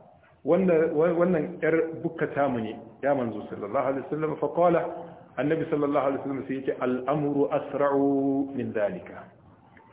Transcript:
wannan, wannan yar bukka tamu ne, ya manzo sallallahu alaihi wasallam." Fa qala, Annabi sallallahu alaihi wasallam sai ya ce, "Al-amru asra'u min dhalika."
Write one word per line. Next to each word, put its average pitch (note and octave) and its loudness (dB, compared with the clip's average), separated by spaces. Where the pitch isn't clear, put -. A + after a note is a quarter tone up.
wannan, E3 4
wannan E3+ 2
yar D#3+ 2
bukka E3 -2
tamu C3+ 0
ne, A2 -6
ya C#3+ 2
manzo A2+ -4
sallallahu A2+ -2
alaihi C3+ -2
wasallam." D#3 -2
Fa D3 -2
qala, E3+ 4
Annabi D#3 0
sallallahu C#3+ 2
alaihi C3+ 0
wasallam C3+ -6
sai C3+ -4
ya C3+ -6
ce, C#3 -2
"Al-amru C#3 0
asra'u C#3 2
min A#2 -4
dhalika." G2 -4